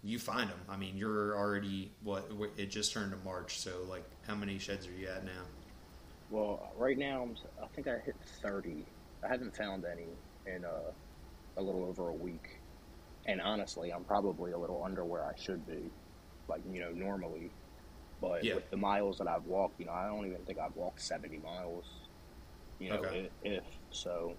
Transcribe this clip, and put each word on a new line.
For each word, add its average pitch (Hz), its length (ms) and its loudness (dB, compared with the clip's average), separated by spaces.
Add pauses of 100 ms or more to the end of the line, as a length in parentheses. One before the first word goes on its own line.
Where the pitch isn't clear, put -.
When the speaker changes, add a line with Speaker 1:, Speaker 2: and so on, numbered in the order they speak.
Speaker 1:
you 110 160 0
find 110 320 4
'em. 98 180 -6
I 98 80 -2
mean, 95 200 -2
you're 104 420 4
already, 101 540 4 (100)
what, 98 260 0
w-, 104 280 0
it 101 100 2
just 104 260 2
turned 101 200 2
to 92 120 -2
March, 92 360 -2
so, 90 280 -2
like, 90 160 -4 (220)
how 107 80 0
many 101 240 2
sheds 95 300 -2
are 90 40 -6
you 92 140 -4
at 95 180 -2
now? 90 200 -6 (880)
Speaker 2:
Well, 104 460 2
right 123 220 6
now, 139 240 2
I'm 120 100 -2
s-, - 140 -10 (160)
I 113 60 -6
think - 180 -4
I 120 120 2
hit - 180 -2 (260)
thirty. 90 420 0 (380)
I 98 60 2
haven't 123 280 2
found 95 280 0
any 85 240 -2 (380)
in, 90 180 -2
uh, 82 260 -2 (680)
a 98 60 2
little 92 220 4
over 90 240 0
a 82 60 2
week. 85 440 -4 (680)
And 95 140 4
honestly, 95 500 2
I'm 87 140 -2
probably 92 480 4
a 85 60 2
little 85 260 2
under 92 200 2
where 85 200 2
I 73 140 2
should 85 280 0
be, - 240 -4 (580)
like, 82 120 2 (100)
you 92 100 -2
know, 87 100 -2
normally. 87 600 0 (680)
But 90 240 4
Speaker 1:
Yeah. 98 120 6
Speaker 2:
with - 140 0
the 98 60 0
miles 101 420 6
that 92 100 2
I've 85 180 4
walked, 92 340 4
you 87 60 -2
know, 85 60 -4
I 92 160 2
don't 104 180 0
even 92 180 -2
think - 140 -2
I've - 180 -2
walked 90 240 -2
seventy 80 380 -2
miles, 87 480 -4 (920)
you 92 120 -2
know, 104 60 4
Speaker 1:
Okay. 92 340 2 (140)
Speaker 2:
i-, 98 40 2
if, 95 160 2 (260)
so. 87 480 0